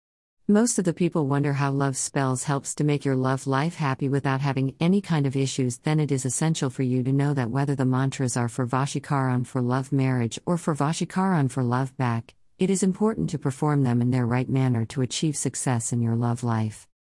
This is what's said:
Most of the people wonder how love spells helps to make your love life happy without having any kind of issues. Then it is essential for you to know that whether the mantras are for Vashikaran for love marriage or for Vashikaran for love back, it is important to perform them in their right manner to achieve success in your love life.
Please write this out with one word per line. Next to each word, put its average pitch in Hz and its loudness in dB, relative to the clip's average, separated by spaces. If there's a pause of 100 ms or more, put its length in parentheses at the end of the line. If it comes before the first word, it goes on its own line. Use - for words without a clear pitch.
(480)
Most 220 4
of 190 0
the 165 2
people 165 0
wonder 143 2
how 139 0
love 139 0
spells 131 -2
helps - -4
to 147 -2
make 147 0
your 135 0
love 131 0
life 139 0
happy 135 -2
without 135 0
having 135 0
any 190 4
kind 156 0
of 135 -2
issues. 131 0
Then 156 0
it 143 0
is 131 0
essential 156 0
for 135 -4
you 127 2
to 131 0
know 143 2
that 123 0
whether 139 0
the 135 0
mantras 131 0
are 120 0
for 127 -4
Vashikaran 131 -2
for 131 -4
love 127 -2
marriage 131 0
or 175 0
for 160 -2
Vashikaran 165 0
for 131 -2
love 127 -2
back, 117 -2 (240)
it 190 2
is 190 2
important 190 0
to 147 -4
perform 143 0
them 120 2
in 123 2
their 123 2
right 127 0
manner 127 2
to - -4
achieve 143 -2
success - -2
in 120 0
your 117 0
love 120 0
life. 110 -2 (300)